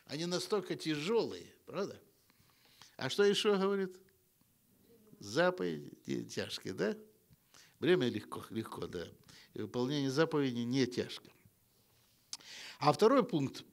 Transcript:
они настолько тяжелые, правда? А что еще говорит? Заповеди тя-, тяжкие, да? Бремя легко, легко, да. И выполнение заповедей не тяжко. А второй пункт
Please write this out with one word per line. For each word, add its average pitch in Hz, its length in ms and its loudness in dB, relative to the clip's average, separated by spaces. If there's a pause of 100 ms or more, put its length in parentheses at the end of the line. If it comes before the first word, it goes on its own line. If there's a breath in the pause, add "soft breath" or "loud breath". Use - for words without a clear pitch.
они 156 200 -6
настолько 180 480 -2
тяжелые, 151 720 -2 (180)
правда? 175 360 -8 (960 soft breath)
А 135 120 -6
что 202 140 2
еще 202 340 4
говорит? 190 400 0 (1200)
Заповеди 101 720 0 (120)
тя-, 60 200 -4
тяжкие, - 500 -6
да? 208 220 -2 (840 soft breath)
Бремя 151 300 4
легко, 107 420 -4
легко, 101 380 -6
да. 85 180 -8 (480 loud breath)
И - 80 -6
выполнение 135 480 -2
заповедей 139 540 2
не 123 220 2
тяжко. - 440 -6 (1500 loud breath)
А 147 120 6
второй 233 320 6
пункт - 480 -2